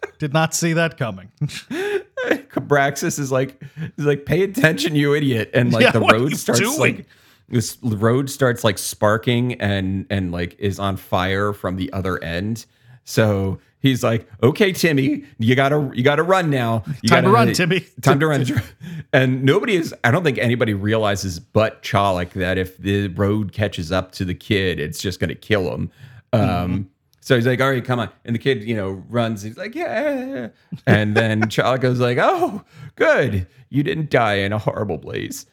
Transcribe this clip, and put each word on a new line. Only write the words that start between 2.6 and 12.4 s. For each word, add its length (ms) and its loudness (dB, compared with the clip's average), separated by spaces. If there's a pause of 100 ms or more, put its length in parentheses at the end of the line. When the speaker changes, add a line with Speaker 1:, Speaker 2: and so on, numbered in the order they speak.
Speaker 2:
is 140 -6
like, 280 -2 (360)
he's 100 -4
like, 200 0
"Pay 160 2
attention, 520 0
you 200 4
idiot." 400 0
And, 180 4
like, 100 4
Speaker 1:
Yeah, 100 6
Speaker 2:
the 80 2
Speaker 1:
what 140 4
are 40 2
Speaker 2:
road 140 0
Speaker 1:
you 40 -4
Speaker 2:
starts, 240 0
Speaker 1:
doing? 180 0
Speaker 2:
like, 280 0 (420)
this 340 -2
road 480 0
starts, 340 0
like, 140 2
sparking 760 0
and, 560 -2
and, 220 -2
like, 260 -6
is 200 -4
on 180 -2
fire 560 -2
from 240 -6
the 160 -6
other 300 -4
end. 440 -6 (380)